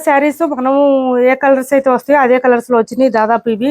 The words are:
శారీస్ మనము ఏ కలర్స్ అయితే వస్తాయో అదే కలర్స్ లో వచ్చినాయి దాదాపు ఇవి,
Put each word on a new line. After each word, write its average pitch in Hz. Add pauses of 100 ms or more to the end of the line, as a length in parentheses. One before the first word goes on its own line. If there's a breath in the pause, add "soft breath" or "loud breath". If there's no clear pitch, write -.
శారీస్ 285 (140)
మనము 262 (480)
ఏ 262 (100)
కలర్స్ 269
అయితే 269
వస్తాయో 277
అదే 254
కలర్స్ 240
లో 247
వచ్చినాయి 247
దాదాపు 220
ఇవి, 233